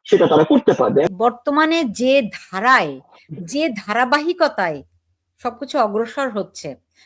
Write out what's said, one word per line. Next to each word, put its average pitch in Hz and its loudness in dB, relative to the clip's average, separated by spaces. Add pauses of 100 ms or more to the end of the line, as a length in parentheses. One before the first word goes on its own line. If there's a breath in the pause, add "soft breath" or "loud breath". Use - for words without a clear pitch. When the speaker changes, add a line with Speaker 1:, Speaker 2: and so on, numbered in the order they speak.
Speaker 1:
সেটা - 4
তারা - 4
করতে 254 4
পারবে। 143 2 (100)
Speaker 2:
বর্তমানে 294 0
যে 254 0
ধারায়, 190 -2 (400 soft breath)
যে 285 -4
ধারাবাহিকতায় 240 -2 (600)
সবকিছু 247 -6
অগ্রসর 226 -2
হচ্ছে, 175 -10 (320)